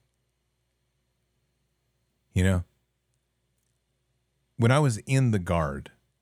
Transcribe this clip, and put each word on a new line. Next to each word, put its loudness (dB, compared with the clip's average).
You 2
know? 0
When 2
I 4
was 0
in 0
the 0
Guard, -4